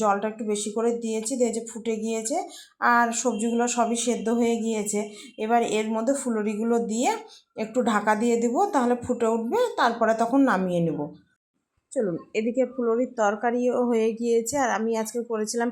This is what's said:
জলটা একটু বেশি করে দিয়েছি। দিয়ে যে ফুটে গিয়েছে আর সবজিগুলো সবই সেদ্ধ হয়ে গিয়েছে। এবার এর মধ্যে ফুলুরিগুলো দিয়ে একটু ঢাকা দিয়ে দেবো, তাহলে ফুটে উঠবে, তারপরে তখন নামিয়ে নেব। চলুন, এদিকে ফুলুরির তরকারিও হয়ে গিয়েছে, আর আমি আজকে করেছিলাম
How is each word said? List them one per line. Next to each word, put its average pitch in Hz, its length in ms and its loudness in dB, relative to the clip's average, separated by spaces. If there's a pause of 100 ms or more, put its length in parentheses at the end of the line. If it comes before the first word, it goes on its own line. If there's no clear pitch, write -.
জলটা 202 260 2
একটু 214 180 -6
বেশি 208 260 -2
করে 226 200 0 (120)
দিয়েছি। 220 360 -4
দিয়ে 240 120 2
যে 220 180 -4
ফুটে 226 260 -4
গিয়েছে 220 420 -4 (420)
আর 240 280 4 (140)
সবজিগুলো 233 460 0
সবই 233 380 0
সেদ্ধ 214 240 0
হয়ে 233 340 2
গিয়েছে। 208 360 -2 (380)
এবার 226 240 2 (160)
এর 220 180 0
মধ্যে 233 260 0
ফুলুরিগুলো 220 540 0 (160)
দিয়ে 254 200 2 (440)
একটু 220 260 -4
ঢাকা 214 340 2
দিয়ে 233 280 2
দেবো, 240 160 0 (140)
তাহলে 247 300 2
ফুটে 233 240 0
উঠবে, 226 300 0 (200)
তারপরে 226 440 2
তখন 233 200 2
নামিয়ে 185 440 2
নেব। 147 140 -2 (920)
চলুন, 202 240 -2 (160)
এদিকে 233 300 0 (100)
ফুলুরির 240 440 0
তরকারিও 240 720 2
হয়ে 226 220 2
গিয়েছে, 233 460 0
আর 262 120 2
আমি 220 280 0
আজকে 220 260 -4
করেছিলাম 226 480 -2